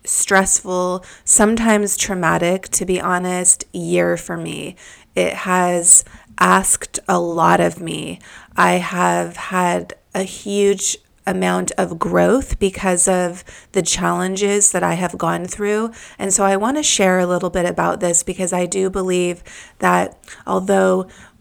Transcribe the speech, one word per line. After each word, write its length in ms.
stressful, 1000
sometimes 720
traumatic, 720
to 140
be 160
honest, 720
year 440
for 200
me. 380
It 200
has 720
asked 680
a 120
lot 400
of 200
me. 380
I 180
have 640
had 580
a 80
huge 760
amount 500
of 220
growth 580
because 500
of 360
the 100
challenges 880
that 100
I 140
have 240
gone 260
through. 460
And 160
so 100
I 140
want 200
to 60
share 360
a 80
little 240
bit 140
about 340
this, 240
because 280
I 140
do 240
believe 540
that 400
although 600